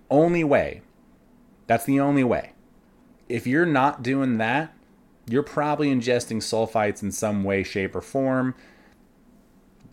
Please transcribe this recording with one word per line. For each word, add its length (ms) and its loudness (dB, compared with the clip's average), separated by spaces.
only 340 4
way. 380 0
That's 180 2
the 140 2
only 240 2
way. 300 0
If 180 -4
you're 200 2
not 360 2
doing 380 0
that, 340 -2
you're 160 0
probably 460 -2
ingesting 480 0
sulfites 640 -2
in 80 -4
some 320 -2
way, 180 0
shape, 340 -4
or 60 -6
form. 540 -2